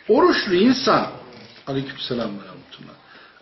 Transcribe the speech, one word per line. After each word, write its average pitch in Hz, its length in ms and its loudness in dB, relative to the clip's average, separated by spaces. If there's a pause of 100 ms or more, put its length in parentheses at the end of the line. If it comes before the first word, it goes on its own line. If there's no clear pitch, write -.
Oruçlu 269 460 2
insan, 185 520 2 (600)
aleykümselam 135 640 -6
ve 101 180 -14
rahmetullah, - 480 -20 (460)